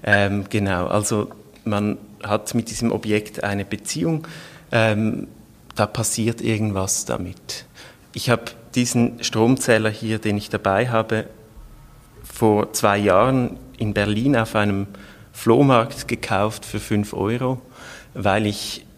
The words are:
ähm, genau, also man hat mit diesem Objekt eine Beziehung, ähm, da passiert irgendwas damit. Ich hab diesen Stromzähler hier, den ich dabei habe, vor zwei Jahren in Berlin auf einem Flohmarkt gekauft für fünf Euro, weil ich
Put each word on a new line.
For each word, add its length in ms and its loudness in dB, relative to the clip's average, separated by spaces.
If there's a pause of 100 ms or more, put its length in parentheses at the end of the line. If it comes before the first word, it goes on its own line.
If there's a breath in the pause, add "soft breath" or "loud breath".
ähm, 460 2
genau, 380 0
also 420 0 (340)
man 360 0 (240)
hat 320 -2
mit 160 -2
diesem 200 -2
Objekt 520 -2
eine 220 -2
Beziehung, 640 -4 (440 loud breath)
ähm, 560 2 (480)
da 100 2
passiert 560 -2
irgendwas 640 -2
damit. 600 -8 (480 loud breath)
Ich 180 -2
hab 420 -4
diesen 500 2
Stromzähler 680 2
hier, 280 -4
den 180 0
ich 120 -8
dabei 400 0
habe, 360 0 (1000)
vor 500 2
zwei 240 2
Jahren 600 4 (200)
in 160 -2
Berlin 420 2
auf 200 0
einem 320 0 (460 loud breath)
Flohmarkt 760 4
gekauft 580 -2
für 140 -8
fünf 340 -2
Euro, 480 -2 (520 loud breath)
weil 320 2
ich 400 -6 (120)